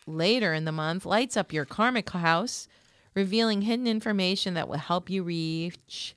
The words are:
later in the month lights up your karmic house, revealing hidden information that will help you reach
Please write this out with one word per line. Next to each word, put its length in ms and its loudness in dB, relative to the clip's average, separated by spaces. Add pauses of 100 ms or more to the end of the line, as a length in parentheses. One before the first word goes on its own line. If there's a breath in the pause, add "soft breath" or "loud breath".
later 480 2
in 120 0
the 60 -2
month 360 -2
lights 280 2
up 160 -2
your 140 -2
karmic 460 0
house, 560 0 (480 soft breath)
revealing 480 2
hidden 240 0
information 680 2
that 160 -2
will 80 -4
help 320 -2
you 140 -2
reach 920 -4